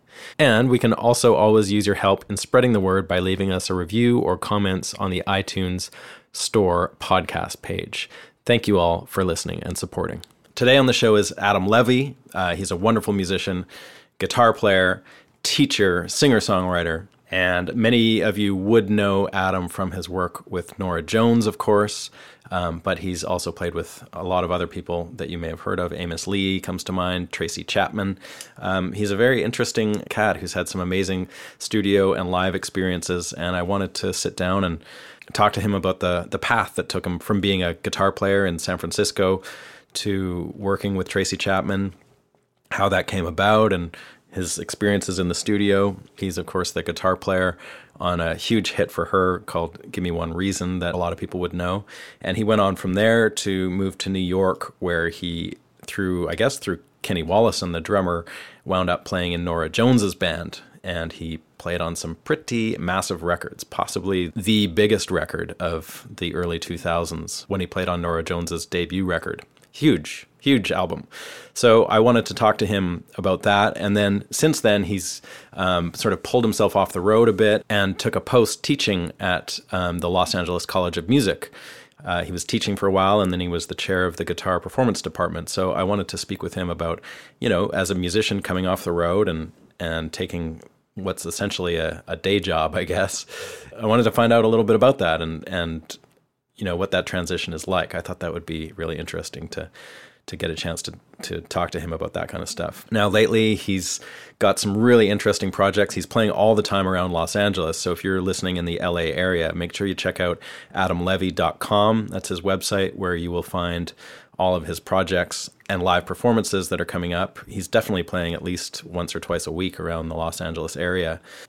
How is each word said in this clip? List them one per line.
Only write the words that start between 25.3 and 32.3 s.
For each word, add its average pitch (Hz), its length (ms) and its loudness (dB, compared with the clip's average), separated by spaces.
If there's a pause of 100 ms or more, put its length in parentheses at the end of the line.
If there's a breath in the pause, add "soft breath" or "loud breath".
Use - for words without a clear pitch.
may 82 120 -6
have 82 100 -8
heard 92 220 -4
of. 87 100 -4
Amos 85 340 -8
Lee 95 360 0
comes 92 240 -8
to 95 80 -6
mind, 90 400 -2
Tracy - 320 -6
Chapman. 98 520 0 (400 loud breath)
Um, 92 360 -2
he's 101 180 -2
a 98 60 -2
very 120 260 4
interesting 110 520 0 (140)
cat 107 280 2
who's 95 160 -8
had 90 160 -4
some 95 100 -6
amazing 92 480 -2 (320 loud breath)
studio 98 540 2
and 90 180 -2